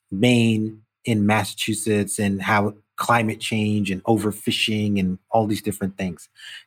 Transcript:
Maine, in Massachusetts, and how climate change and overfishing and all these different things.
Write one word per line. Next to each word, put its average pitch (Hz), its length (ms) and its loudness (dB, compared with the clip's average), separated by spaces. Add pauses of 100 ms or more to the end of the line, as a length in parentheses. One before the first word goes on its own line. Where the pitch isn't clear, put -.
(100)
Maine, 110 720 2 (220)
in 107 220 2
Massachusetts, 104 920 0
and 98 240 -2
how 104 320 0 (220)
climate 113 440 0
change 104 500 0
and 92 140 -6
overfishing 104 960 0
and 92 180 0 (120)
all 113 160 2
these 107 160 -2
different 98 340 -4
things. - 320 -8 (380)